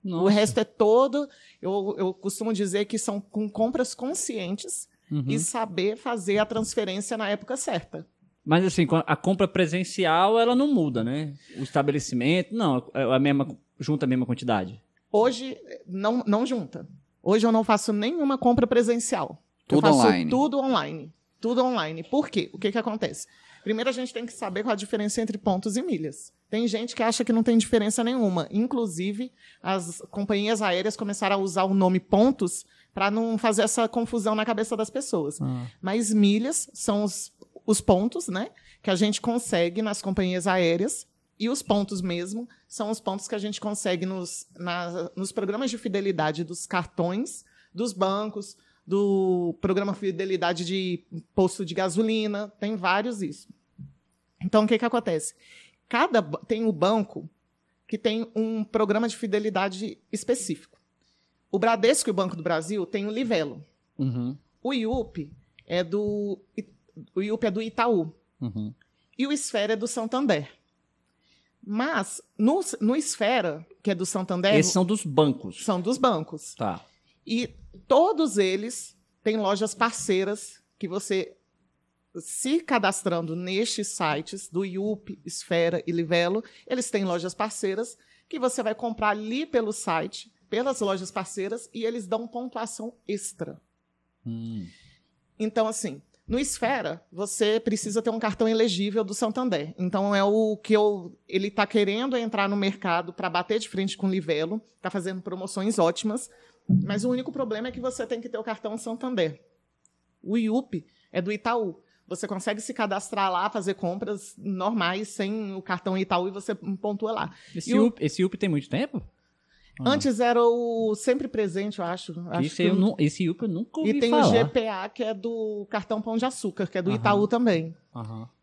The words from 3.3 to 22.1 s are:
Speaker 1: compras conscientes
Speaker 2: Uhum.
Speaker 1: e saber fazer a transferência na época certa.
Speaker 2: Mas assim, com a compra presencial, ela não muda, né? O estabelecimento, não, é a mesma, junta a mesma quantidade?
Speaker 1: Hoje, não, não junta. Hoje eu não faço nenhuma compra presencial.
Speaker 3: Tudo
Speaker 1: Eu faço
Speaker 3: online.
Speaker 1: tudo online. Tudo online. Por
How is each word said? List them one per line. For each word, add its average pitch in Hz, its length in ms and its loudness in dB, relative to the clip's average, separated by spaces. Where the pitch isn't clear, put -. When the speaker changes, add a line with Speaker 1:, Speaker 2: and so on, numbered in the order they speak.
Speaker 1:
compras 233 460 -2
conscientes 226 920 -6
Speaker 2:
Uhum. 147 180 -2
Speaker 1:
e 139 100 0
saber 202 580 -2
fazer 208 420 -2
a 214 80 4
transferência 214 720 -4
na 214 120 -4
época 208 280 -4
certa. 170 500 -6
Speaker 2:
Mas 165 200 6
assim, 175 220 4
com 160 100 4
a 156 200 2
compra 190 300 2
presencial, 180 920 2
ela 233 160 4
não 269 180 4
muda, 139 300 2
né? 143 300 -4
O 131 60 -6
estabelecimento, 143 920 0
não, 151 380 2
é 131 120 0
a 127 140 4
mesma, 139 280 4
junta 147 280 0
a - 20 0
mesma 127 180 2
quantidade? 110 560 -2
Speaker 1:
Hoje, 240 440 2
não, 208 400 0
não 208 180 4
junta. 233 440 -6
Hoje 214 240 4
eu 226 60 6
não 220 100 6
faço 214 300 2
nenhuma 277 440 0
compra 240 300 6
presencial. 233 720 0
Speaker 3:
Tudo - 100 6
Speaker 1:
Eu 151 140 8
faço 139 60 8
Speaker 3:
online. 87 220 4
Speaker 1:
tudo 269 280 2
online. 160 540 0
Tudo 240 240 2
online. 165 380 -2
Por 294 260 0